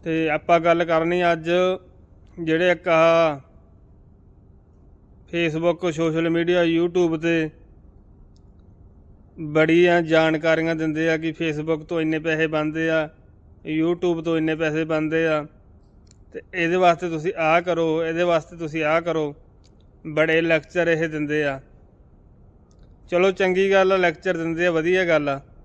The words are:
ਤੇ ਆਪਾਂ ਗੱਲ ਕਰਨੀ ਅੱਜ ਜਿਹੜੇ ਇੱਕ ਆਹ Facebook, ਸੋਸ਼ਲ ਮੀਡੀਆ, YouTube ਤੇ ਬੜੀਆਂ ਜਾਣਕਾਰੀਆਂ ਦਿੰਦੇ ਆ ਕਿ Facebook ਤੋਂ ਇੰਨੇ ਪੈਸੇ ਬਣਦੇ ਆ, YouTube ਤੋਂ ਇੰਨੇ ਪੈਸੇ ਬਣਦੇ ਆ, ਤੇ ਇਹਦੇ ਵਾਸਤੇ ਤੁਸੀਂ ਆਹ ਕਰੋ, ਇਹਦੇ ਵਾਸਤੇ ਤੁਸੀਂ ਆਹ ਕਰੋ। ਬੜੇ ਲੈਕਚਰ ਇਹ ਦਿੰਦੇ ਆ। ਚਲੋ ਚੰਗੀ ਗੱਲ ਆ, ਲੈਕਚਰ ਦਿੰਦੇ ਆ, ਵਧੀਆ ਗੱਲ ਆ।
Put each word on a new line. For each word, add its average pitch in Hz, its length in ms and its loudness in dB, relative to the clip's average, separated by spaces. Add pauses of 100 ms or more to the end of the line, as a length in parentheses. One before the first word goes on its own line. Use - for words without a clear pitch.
ਤੇ 160 260 -2
ਆਪਾਂ 156 300 2
ਗੱਲ 170 260 2
ਕਰਨੀ 165 380 0
ਅੱਜ 165 260 0 (880)
ਜਿਹੜੇ 165 320 2
ਇੱਕ 170 160 -2
ਆਹ 165 520 4 (1900)
Facebook, 170 640 -2
ਸੋਸ਼ਲ 165 380 -2
ਮੀਡੀਆ, 170 360 2
YouTube 170 520 0
ਤੇ 160 320 -2 (1900)
ਬੜੀਆਂ 160 680 4
ਜਾਣਕਾਰੀਆਂ 160 720 2
ਦਿੰਦੇ 160 340 -2
ਆ 160 80 2
ਕਿ 160 160 -6
Facebook 156 520 -4
ਤੋਂ 165 160 -4
ਇੰਨੇ 160 180 -2
ਪੈਸੇ 160 280 -2
ਬਣਦੇ 156 420 -2
ਆ, 160 180 -2 (640)
YouTube 170 520 -2
ਤੋਂ 165 140 -2
ਇੰਨੇ 160 180 0
ਪੈਸੇ 156 300 -2
ਬਣਦੇ 156 420 -2
ਆ, 151 180 -2 (880)
ਤੇ - 80 -14 (120)
ਇਹਦੇ 170 240 -2
ਵਾਸਤੇ 175 320 2
ਤੁਸੀਂ 165 240 -6 (100)
ਆਹ 160 180 2
ਕਰੋ, 165 420 -2
ਇਹਦੇ 165 220 -2
ਵਾਸਤੇ 170 320 -2
ਤੁਸੀਂ 160 280 -6
ਆਹ 160 160 2
ਕਰੋ। 160 320 -4 (720)
ਬੜੇ 160 360 0
ਲੈਕਚਰ 165 460 -2
ਇਹ 165 220 0
ਦਿੰਦੇ 151 360 -4
ਆ। 135 140 -4 (1500)
ਚਲੋ 180 200 2
ਚੰਗੀ 190 400 0
ਗੱਲ 190 200 4
ਆ, 190 60 2
ਲੈਕਚਰ 175 400 0
ਦਿੰਦੇ 165 300 -2
ਆ, 175 40 2
ਵਧੀਆ 170 340 0
ਗੱਲ 151 240 2
ਆ। 139 100 -4 (260)